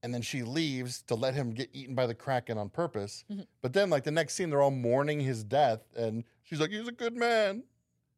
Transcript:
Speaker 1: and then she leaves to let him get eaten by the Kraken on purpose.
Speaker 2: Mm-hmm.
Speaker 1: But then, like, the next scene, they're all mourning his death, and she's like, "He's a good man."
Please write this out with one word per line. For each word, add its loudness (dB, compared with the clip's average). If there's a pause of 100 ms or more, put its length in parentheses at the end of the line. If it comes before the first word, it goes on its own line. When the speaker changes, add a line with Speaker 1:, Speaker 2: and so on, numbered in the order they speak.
Speaker 1:
and -4
then -2
she -4
leaves -2
to 0
let 0
him -2
get -6
eaten -10
by 2
the -2
Kraken -2
on -4
purpose. -4
Speaker 2:
Mm-hmm. -8 (180)
Speaker 1:
But -4
then, 4
like, 2
the -2
next 0
scene, -2
they're 4
all 6
mourning 2
his -2
death, 4 (160)
and -2 (200)
she's -6
like, 0
"He's -6
a -10
good -4
man." 2 (540)